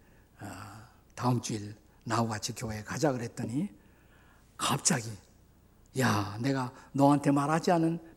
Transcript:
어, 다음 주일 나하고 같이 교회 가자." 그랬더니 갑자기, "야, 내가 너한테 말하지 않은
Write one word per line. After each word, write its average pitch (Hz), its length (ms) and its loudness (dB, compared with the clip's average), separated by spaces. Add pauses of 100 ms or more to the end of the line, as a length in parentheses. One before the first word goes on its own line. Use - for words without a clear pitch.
(400)
어, 104 80 -10 (680)
다음 123 260 0
주일 104 360 -6 (280)
나하고 117 260 0
같이 110 260 -6
교회 107 260 -6
가자." 135 300 0
그랬더니 123 580 -4 (880)
갑자기, 127 540 0 (880)
"야, 107 420 0
내가 131 320 -2 (180)
너한테 143 380 6
말하지 151 420 2
않은 165 280 4 (180)